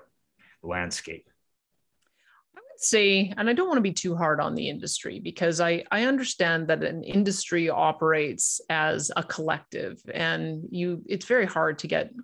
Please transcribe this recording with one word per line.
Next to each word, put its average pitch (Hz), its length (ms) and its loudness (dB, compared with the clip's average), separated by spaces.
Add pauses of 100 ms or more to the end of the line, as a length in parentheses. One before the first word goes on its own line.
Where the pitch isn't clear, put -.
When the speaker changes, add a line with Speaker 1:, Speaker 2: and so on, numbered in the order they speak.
(600)
Speaker 1:
landscape. 85 640 -8 (1300)
Speaker 2:
I 381 40 -20
would 523 200 -20
say, 196 560 4
and 214 120 0
I 240 40 4
don't 370 160 2
wanna 277 120 4
be 196 120 6
too 175 240 -2
hard 156 240 2
on 156 140 -2
the 156 140 -4
industry - 520 -6
because 170 400 0
I, 170 320 2
I 214 120 2
understand 185 640 2
that 156 140 2
an 156 220 -4
industry 190 640 0
operates 156 960 2
as 156 480 0
a 165 60 0
collective, - 800 -6 (120)
and 160 580 -4
you, 175 360 -4
it's 190 200 -6
very 233 200 2
hard 160 340 -2
to 165 60 -8
get 156 240 -2 (140)